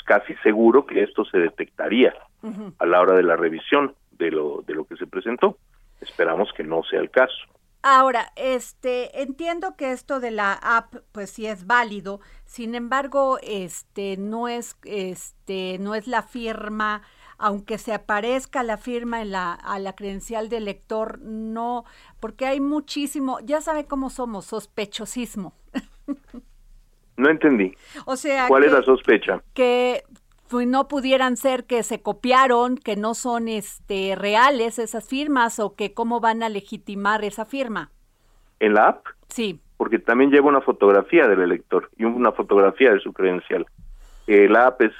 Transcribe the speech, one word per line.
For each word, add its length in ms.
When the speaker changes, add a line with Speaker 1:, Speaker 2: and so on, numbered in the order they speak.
Speaker 1:
casi 280
seguro 420
que 180
esto 220
se 120
detectaría 760
Speaker 2:
Ujú. 360
Speaker 1:
a 80
la 140
hora 160
de 80
la 140
revisión 580
de 200
lo, 360
de 80
lo 100
que 120
se 100
presentó. 500
Esperamos 540
que 80
no 200
sea 160
el 100
caso. 260
Speaker 2:
Ahora, 540
este, 880
entiendo 560
que 160
esto 260
de 120
la 220
app, 420
pues 160
sí 160
es 200
válido. 540
Sin 300
embargo, 640
este, 760
no 320
es, 340
este, 960
no 160
es 120
la 140
firma, 800
aunque 400
se 160
aparezca 680
la 140
firma 440
en 100
la, 220
a 260
la 160
credencial 540
del 160
lector, 540
no, 640
porque 260
hay 140
muchísimo, 800
ya 200
sabe 240
cómo 240
somos, 360
sospechosismo. 1080
<laughs> 720
Speaker 1:
No 120
entendí. 460
Speaker 2:
O 100
sea, 320
Speaker 1:
¿Cuál 160
es 80
Speaker 2:
que 80
Speaker 1:
la 60
sospecha? 580
Speaker 2:
que, 500
pues, 180
no 220
pudieran 480
ser 300
que 180
se 180
copiaron, 760
que 180
no 180
son, 360
este, 640
reales 640
esas 260
firmas, 540
o 160
que 180
cómo 280
van 220
a 40
legitimar 800
esa 180
firma. 480
Speaker 1:
¿En 120
la 140
app? 180
Speaker 2:
Sí. 320
Speaker 1:
Porque 240
también 320
lleva 160
una 140
fotografía 680
del 140
elector 560
y 80
una 260
fotografía 640
de 80
su 100
credencial. 540
Eh, 220
la 200
app 140
es 180